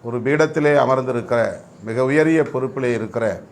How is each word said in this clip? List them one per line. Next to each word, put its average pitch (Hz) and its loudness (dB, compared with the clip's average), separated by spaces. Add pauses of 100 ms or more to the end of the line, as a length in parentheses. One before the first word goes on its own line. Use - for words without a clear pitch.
ஒரு 120 -4
பீடத்திலே 151 2 (120)
அமர்ந்திருக்கிற, 123 0 (480)
மிக 120 0
உயரிய 156 4 (120)
பொறுப்பிலே 127 -4
இருக்கிற 110 -4 (240)